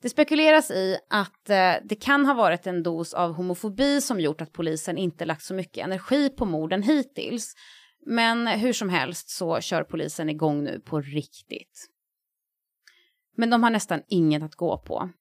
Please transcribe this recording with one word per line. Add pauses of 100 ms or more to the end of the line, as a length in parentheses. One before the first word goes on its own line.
Det
spekuleras
i (120)
att,
eh, (100)
det
kan
ha
varit
en
dos
av
homofobi
som
gjort
att
polisen
inte
lagt
så
mycket
energi
på
morden
hittills. (500)
Men
hur
som
helst
så
kör
polisen
igång
nu
på
riktigt. (1500)
Men
de
har
nästan
inget
att
gå
på. (120)